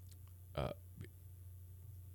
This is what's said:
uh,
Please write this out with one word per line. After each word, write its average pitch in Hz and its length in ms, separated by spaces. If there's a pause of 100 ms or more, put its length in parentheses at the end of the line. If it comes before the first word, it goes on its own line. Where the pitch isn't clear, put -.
(560)
uh, 67 140 (1400)